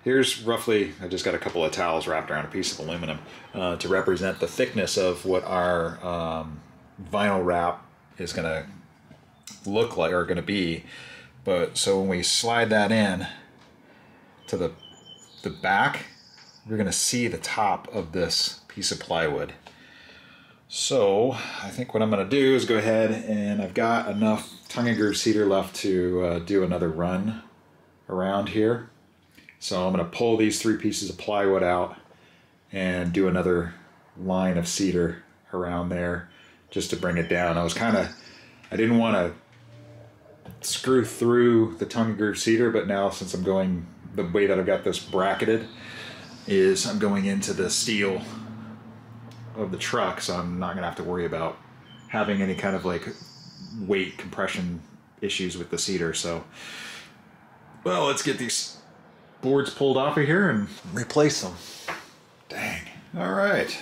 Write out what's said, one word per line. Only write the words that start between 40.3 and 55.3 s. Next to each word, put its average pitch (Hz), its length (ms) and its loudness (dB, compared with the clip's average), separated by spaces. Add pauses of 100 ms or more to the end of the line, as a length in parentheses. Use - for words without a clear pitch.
screw 127 420 2
through 117 760 4
the 104 80 -2
tongue 113 240 0
and 104 80 -2
groove 101 200 0
cedar, 113 340 4
but 104 160 2
now 98 220 2
since 95 240 -6
I'm 92 100 -4
going 92 420 0 (300)
the 104 80 -2
way 98 240 2
that 95 100 4
I've 92 80 2
got 95 180 2
this 92 160 0
bracketed 104 680 0 (800)
is 95 380 4
I'm 107 120 -2
going 101 280 2
into 98 280 0
the 90 160 0
steel 98 520 0 (1400)
of 101 140 -2
the 90 60 -4
truck, 98 440 -2
so 92 140 -4
I'm 87 220 -4
not 90 180 -4
gonna 90 120 -4
have 82 80 -6
to 90 80 -8
worry 87 220 -2
about 80 320 -4 (500)
having 104 340 0
any 95 140 0
kind 98 200 -2
of, 92 100 -6
like, 87 220 -2 (720)
weight 95 380 -2
compression 90 640 -6 (400)
issues 92 360 -4